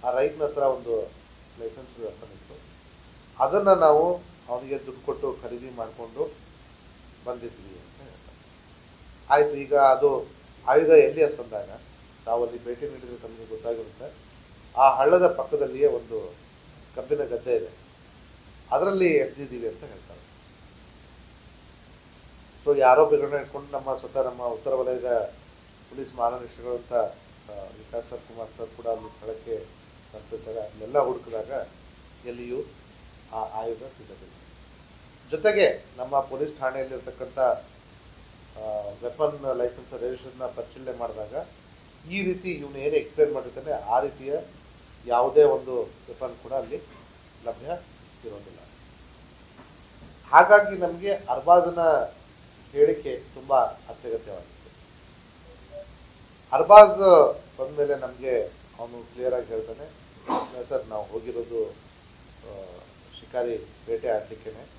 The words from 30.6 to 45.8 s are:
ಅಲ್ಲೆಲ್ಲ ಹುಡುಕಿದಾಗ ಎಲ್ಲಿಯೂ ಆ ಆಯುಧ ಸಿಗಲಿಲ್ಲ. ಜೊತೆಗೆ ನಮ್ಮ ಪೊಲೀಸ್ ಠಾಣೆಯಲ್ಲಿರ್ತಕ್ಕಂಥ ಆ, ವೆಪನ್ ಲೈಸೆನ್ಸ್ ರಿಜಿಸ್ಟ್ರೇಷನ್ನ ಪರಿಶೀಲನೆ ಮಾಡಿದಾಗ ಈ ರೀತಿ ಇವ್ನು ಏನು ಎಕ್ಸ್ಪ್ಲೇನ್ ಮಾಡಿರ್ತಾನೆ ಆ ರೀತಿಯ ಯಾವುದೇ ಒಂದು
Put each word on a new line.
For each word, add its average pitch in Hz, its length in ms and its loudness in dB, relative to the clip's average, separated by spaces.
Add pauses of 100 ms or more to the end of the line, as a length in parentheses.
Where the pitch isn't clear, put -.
ಅಲ್ಲೆಲ್ಲ 107 380 -4
ಹುಡುಕಿದಾಗ 120 680 -4 (580)
ಎಲ್ಲಿಯೂ 120 360 -8 (720)
ಆ 110 300 -6
ಆಯುಧ 113 160 -6
ಸಿಗಲಿಲ್ಲ. 110 540 -16 (1000)
ಜೊತೆಗೆ 202 640 4
ನಮ್ಮ 135 220 0
ಪೊಲೀಸ್ 139 400 -4
ಠಾಣೆಯಲ್ಲಿರ್ತಕ್ಕಂಥ 131 800 -6 (1160)
ಆ, - 20 -12 (420)
ವೆಪನ್ 135 560 -2
ಲೈಸೆನ್ಸ್ 120 440 -4
ರಿಜಿಸ್ಟ್ರೇಷನ್ನ 127 440 -6
ಪರಿಶೀಲನೆ 120 520 -10
ಮಾಡಿದಾಗ 113 480 -8 (640)
ಈ 196 120 -2
ರೀತಿ 185 280 -2
ಇವ್ನು 143 260 -8
ಏನು 147 180 0
ಎಕ್ಸ್ಪ್ಲೇನ್ 147 380 4
ಮಾಡಿರ್ತಾನೆ 131 380 -6
ಆ 117 280 2
ರೀತಿಯ 135 340 -2 (720)
ಯಾವುದೇ 131 380 8
ಒಂದು 127 400 4